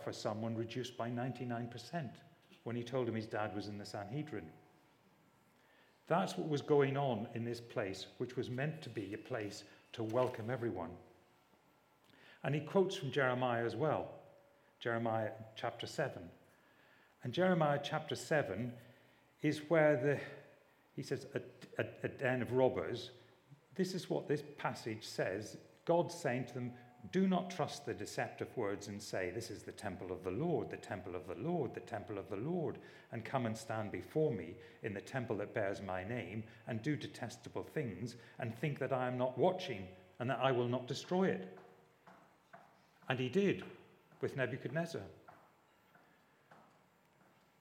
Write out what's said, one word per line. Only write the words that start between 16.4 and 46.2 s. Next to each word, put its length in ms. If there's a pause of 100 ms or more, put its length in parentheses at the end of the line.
And 80
Jeremiah 500
chapter 320
seven 580 (720)
is 260
where 280
the 240 (800)
he 40
says, 300
"A, 60 (420)
a, 40 (160)
a 60
den 340
of 100
robbers." 600 (640)
This 200
is 160
what 180
this 140 (160)
passage 440
says. 540 (300)
God 260
saying 360
to 40
them, 220 (360)
"Do 160
not 240
trust 360
the 80
deceptive 600
words 340
and 140
say, 280
'This 200
is 120
the 100
temple 400
of 120
the 60
Lord, 380
the 80
temple 380
of 120
the 100
Lord, 360
the 80
temple 380
of 100
the 80
Lord,' 400 (360)
and 120
come 220
and 100
stand 340
before 400
me 260 (260)
in 100
the 80
temple 380
that 160
bears 260
my 240
name 400 (220)
and 160
do 140
detestable 680
things 520 (220)
and 160
think 240
that 140
I 140
am 100
not 220
watching 500 (300)
and 100
that 120
I 120
will 160
not 180
destroy 420
it." 280 (1500)
And 100
he 120
did 340 (560)
with 160
Nebuchadnezzar. 640 (2500)